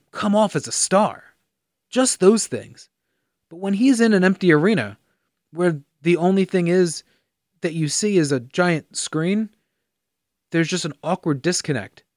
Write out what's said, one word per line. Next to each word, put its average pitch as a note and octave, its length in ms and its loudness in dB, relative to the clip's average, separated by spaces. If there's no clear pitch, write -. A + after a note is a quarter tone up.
come G3+ 240 -2
off G#3+ 200 2
as D3 120 -4
a A2 40 -10
star. - 520 -2
Just B3+ 300 0
those G3+ 280 4
things. A2 420 -12
But E3 80 -20
when G3 160 -4
he's A#3+ 260 2
in A3+ 140 4
an F#3 100 4
empty F#3 300 2
arena D3 440 0
where E3 300 -2
the - 160 2
only F#3+ 280 2
thing F3+ 220 -2
is F3 360 0
that D#3+ 120 -6
you D#3+ 140 -2
see G#3 300 0
is D3 140 2
a C3 100 -2
giant E3+ 540 -2
screen, G3 540 -4
there's E3 160 0
just F3 180 -6
an D3+ 80 -6
awkward D#3 380 -4
disconnect D3 600 -6